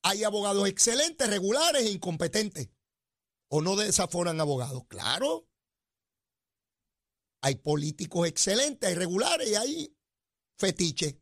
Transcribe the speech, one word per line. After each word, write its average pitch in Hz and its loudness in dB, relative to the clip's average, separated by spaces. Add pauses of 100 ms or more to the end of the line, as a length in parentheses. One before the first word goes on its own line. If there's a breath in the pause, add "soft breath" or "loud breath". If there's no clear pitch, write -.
Hay 202 2
abogados 202 2
excelentes, 247 2
regulares 247 2
e 214 2
incompetentes. 175 -2 (800)
¿O 151 2
no 185 0
desaforan 175 0
abogados? 135 -2
Claro. 220 -4 (1900)
Hay 135 2
políticos 151 -2
excelentes, 220 0
hay 170 0
regulares 214 0
y 208 2
hay 285 -4 (600)
fetiches. 160 -2